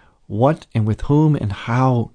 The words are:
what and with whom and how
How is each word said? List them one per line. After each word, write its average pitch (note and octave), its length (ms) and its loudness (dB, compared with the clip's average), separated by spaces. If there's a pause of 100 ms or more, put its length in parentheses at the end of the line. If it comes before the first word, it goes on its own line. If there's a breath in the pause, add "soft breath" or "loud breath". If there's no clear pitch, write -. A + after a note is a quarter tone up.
(280 soft breath)
what B2+ 460 -2
and G#2+ 120 0
with G#2+ 160 -2
whom D3+ 340 2
and G2+ 160 -4
how A#2+ 640 0